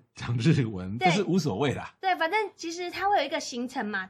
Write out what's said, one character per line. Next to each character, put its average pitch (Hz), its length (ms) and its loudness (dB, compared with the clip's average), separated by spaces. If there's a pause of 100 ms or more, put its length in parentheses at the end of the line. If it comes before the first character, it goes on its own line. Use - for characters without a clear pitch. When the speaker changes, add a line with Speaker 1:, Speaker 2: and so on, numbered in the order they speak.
(140)
Speaker 1:
讲 117 220 -4
日 127 300 4
文， 98 320 -6
Speaker 2:
对。 370 100 2
Speaker 1:
这 - 60 4
是 202 80 2
无 175 160 2
所 135 200 0
谓 135 140 2
啦。 - 280 -8
Speaker 2:
对， 370 160 0
反 330 140 0
正 427 80 2 (160)
其 330 160 -10
实 349 200 -6
它 381 180 -2
会 403 100 4
有 285 60 2
一 - 40 -4
个 302 120 -4
行 247 260 -6
程 240 200 -6
嘛， 196 240 -4